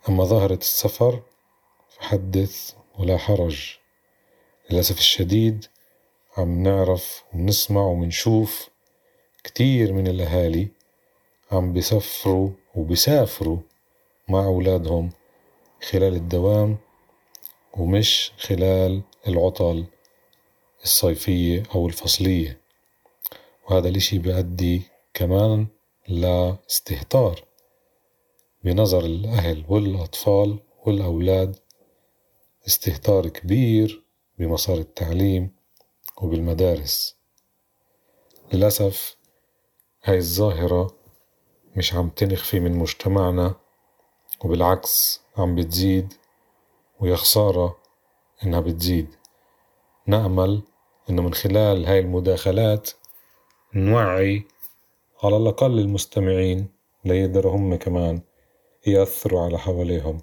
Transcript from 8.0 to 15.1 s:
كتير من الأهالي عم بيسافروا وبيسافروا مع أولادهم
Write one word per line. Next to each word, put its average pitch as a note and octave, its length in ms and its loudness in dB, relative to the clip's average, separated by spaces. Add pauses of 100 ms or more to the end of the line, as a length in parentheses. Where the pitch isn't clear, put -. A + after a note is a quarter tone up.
كتير A#2+ 480 2
من F#2+ 160 0
الأهالي F2 600 0 (840)
عم F2+ 200 0
بيسافروا F#2+ 760 0 (240)
وبيسافروا F2 840 0 (720)
مع F#2+ 160 2
أولادهم F2 640 0 (800)